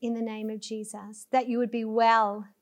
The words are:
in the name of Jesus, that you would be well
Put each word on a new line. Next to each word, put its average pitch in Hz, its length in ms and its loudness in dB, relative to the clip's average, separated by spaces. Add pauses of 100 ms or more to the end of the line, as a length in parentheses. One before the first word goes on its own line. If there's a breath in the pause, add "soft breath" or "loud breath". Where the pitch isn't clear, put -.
in 233 140 -2
the 226 60 -4
name 220 300 -6
of 214 100 -8
Jesus, 214 680 -12
that 254 180 2
you 240 100 0
would 240 120 0
be 226 140 -2
well 220 640 4 (140)